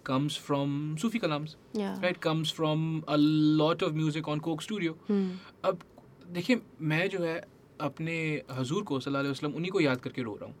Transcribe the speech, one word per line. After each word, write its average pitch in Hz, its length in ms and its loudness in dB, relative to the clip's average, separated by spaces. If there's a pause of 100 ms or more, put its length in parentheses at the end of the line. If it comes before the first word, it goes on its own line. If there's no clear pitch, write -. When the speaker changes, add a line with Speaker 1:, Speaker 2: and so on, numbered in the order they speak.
(120)
Speaker 1:
comes 147 280 0
from 143 680 -2
Sufi 226 180 0
kalams, 156 260 -2 (280)
Speaker 2:
या। 196 240 -4
Speaker 1:
right? 180 180 0
Comes 160 280 0
from 160 640 0
a 151 80 2 (440)
lot 170 280 4
of 156 140 0
music 156 260 0
on 151 180 -2
Coke 160 200 -2
Studio। 175 260 -2 (160)
Speaker 2:
हम्म। 196 220 2 (340)
Speaker 1:
अब 180 140 2 (520)
देखिए, 175 300 0 (200)
मैं 160 280 2
जो 196 100 -4
है 165 240 -2 (380)
अपने 160 600 -4 (100)
हजूर 135 320 -2
को 143 160 -2
सल्लल्लाहु 139 240 -2
अलैहि 139 80 0
वसल्लम, 143 220 -4
उन्हीं 175 180 -4
को 196 80 2
याद 131 220 4
करके 135 200 -8
रो 110 140 -4
रहा - 100 -12
हूँ। 107 140 -14